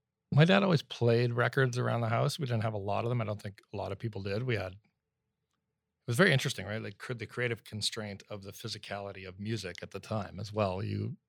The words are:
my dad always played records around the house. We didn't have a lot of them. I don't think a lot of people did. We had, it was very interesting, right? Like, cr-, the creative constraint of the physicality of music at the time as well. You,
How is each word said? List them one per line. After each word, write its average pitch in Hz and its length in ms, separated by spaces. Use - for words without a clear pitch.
my 139 120
dad 196 180
always 180 180
played 120 520
records 123 440
around 117 240
the 117 80
house. 123 300
We 156 80
didn't 113 160
have 110 100
a 107 40
lot 101 280
of 120 40
them. 120 120
I - 40
don't 104 160
think 101 200
a 104 40
lot 98 160
of - 60
people 110 240
did. 101 200
We 127 120
had, 92 180
it - 1300
was 120 100
very 180 160
interesting, 127 320
right? 107 160
Like, 107 160
cr-, - 160
the 110 140
creative 120 360
constraint 104 680
of 104 140
the 101 80
physicality 101 760
of 92 140
music 101 420
at 87 100
the 95 100
time 104 380
as 101 120
well. 101 320
You, 104 320